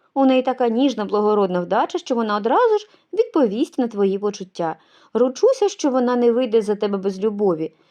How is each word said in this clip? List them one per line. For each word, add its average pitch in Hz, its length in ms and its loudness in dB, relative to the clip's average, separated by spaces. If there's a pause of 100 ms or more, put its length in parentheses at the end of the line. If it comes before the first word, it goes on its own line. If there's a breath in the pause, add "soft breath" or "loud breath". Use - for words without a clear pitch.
(160)
У 269 80 4
неї 262 180 4
така 254 260 -2
ніжна, 226 360 0
благородна 202 560 0
вдача, 202 380 -2
що - 160 -6
вона 220 220 -2
одразу 415 420 2
ж - 100 -12 (240 soft breath)
відповість 302 680 0
на 247 100 -2
твої 196 300 0
почуття. 190 580 -6 (380 soft breath)
Ручуся, 262 540 2
що 302 220 -2
вона 247 260 0
не 240 160 4
вийде 226 300 0
за 208 120 -2
тебе 202 240 -4
без 190 220 -6
любові. 196 520 -2 (180)